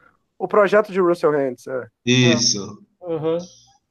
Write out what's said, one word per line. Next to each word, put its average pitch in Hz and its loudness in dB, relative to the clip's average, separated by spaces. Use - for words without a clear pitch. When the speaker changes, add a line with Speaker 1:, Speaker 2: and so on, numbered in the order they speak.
Speaker 1:
O 185 -6
projeto 202 2
de 190 -2
Russell 170 2
Hands, 139 -4
é. 127 -10
Speaker 2:
Isso. 120 2
Speaker 3:
Aham. 165 -4